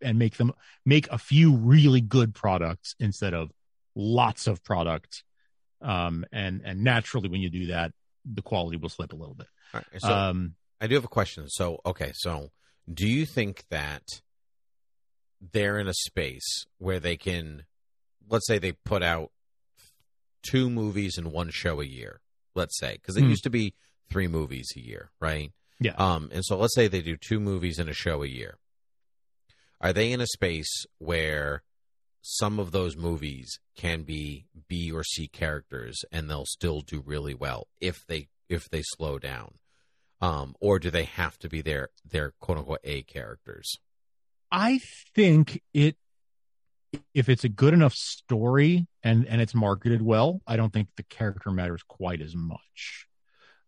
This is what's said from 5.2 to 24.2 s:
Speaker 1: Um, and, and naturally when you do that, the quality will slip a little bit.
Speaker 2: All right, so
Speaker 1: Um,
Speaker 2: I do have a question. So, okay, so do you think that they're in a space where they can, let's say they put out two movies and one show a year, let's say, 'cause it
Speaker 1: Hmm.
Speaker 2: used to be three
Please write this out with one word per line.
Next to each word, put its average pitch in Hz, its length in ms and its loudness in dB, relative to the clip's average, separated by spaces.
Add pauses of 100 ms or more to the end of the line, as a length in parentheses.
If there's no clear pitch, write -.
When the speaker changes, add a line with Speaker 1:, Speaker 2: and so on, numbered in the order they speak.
Speaker 1:
Um, 87 520 -2
and, 98 320 -6
and 98 200 -6
naturally 117 460 0
when 92 100 -4
you 92 80 -2
do 90 200 -6
that, 85 240 -4 (340)
the 104 160 -10
quality 85 340 -4
will 82 140 -8
slip - 240 -10
a - 20 -14
little 76 180 -16
bit. - 120 -20 (260)
Speaker 2:
All - 80 -8 (120)
right, 95 100 -14
so 101 120 2
Speaker 1:
Um, 90 400 0 (280)
Speaker 2:
I 110 40 -4
do 123 100 2
have 127 80 2
a 120 40 -10
question. 82 400 -2
So, 85 380 -4
okay, 78 280 -4
so 73 360 -6 (420)
do 82 160 0
you 139 160 2
think 107 460 -4
that 73 320 -6 (1500)
they're 104 260 0
in 101 100 -2
a 90 60 -2
space - 720 -6 (120)
where 92 220 -2
they 85 160 -2
can, 78 480 -6 (640)
let's 110 180 0
say 110 120 2
they 90 140 -2
put 92 300 -2
out 85 280 0 (1120)
two 131 280 0
movies 104 480 -4
and 82 140 -8
one 82 180 -4
show 78 300 -2
a 73 40 -4
year, 62 360 -14 (340)
let's 87 240 -4
say, 58 200 -8
'cause 92 180 -6
it 120 60 6
Speaker 1:
Hmm. 131 80 8
Speaker 2:
used - 140 2
to 131 60 0
be 110 240 -2 (360)
three 92 180 0